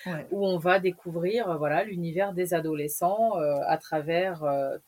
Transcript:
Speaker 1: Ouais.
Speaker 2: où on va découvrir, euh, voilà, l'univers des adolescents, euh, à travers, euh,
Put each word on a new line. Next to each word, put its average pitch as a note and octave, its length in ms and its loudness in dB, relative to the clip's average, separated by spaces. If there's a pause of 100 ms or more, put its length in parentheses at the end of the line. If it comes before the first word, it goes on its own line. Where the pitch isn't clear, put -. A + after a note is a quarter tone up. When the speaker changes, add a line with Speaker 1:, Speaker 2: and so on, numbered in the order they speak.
Speaker 1:
Ouais. D#3+ 260 -6
Speaker 2:
où G3+ 160 0
on F#3 100 2
va F3+ 220 4
découvrir, F3+ 680 -2
euh, D#3+ 80 0
voilà, D3+ 260 2
l'univers F3+ 500 -2
des F3 200 0
adolescents, E3+ 840 0
euh, D3 200 2 (100)
à D#3+ 100 2
travers, E3 680 -2
euh, C#3 340 0 (100)